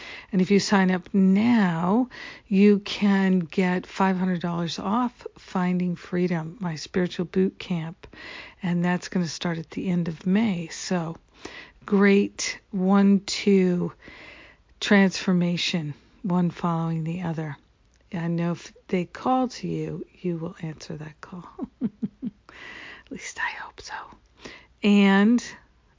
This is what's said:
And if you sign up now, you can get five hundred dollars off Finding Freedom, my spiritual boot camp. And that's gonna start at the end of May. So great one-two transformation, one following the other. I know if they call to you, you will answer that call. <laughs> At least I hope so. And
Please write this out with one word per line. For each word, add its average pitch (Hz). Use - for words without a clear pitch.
And 185
if 185
you 196
sign 190
up 185
now, 196
you 202
can 196
get 180
five 190
hundred 180
dollars 170
off 240
Finding 180
Freedom, 175
my 165
spiritual 180
boot 190
camp. 165
And 175
that's 180
gonna 175
start 165
at 165
the 190
end 175
of 160
May. 185
So 170
great 202
one-two 190
transformation, 175
one 175
following 165
the 165
other. 156
I 170
know 170
if -
they 180
call 254
to -
you, 160
you 175
will 165
answer 156
that 151
call. -
<laughs> -
At -
least -
I -
hope -
so. -
And 202